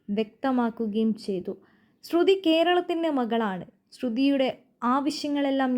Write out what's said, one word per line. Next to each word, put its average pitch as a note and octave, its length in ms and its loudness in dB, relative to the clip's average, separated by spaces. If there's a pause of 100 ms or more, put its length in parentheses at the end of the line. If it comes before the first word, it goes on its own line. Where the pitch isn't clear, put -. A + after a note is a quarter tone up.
വ്യക്തമാക്കുകയും A3+ 1040 -2
ചെയ്തു. F#3+ 380 -6 (520)
"ശ്രുതി F4 300 4
കേരളത്തിൻ്റെ E4+ 760 2
മകളാണ്. A3+ 540 -2 (280)
ശ്രുതിയുടെ C4 560 0 (360)
ആവശ്യങ്ങളെല്ലാം C#4 920 0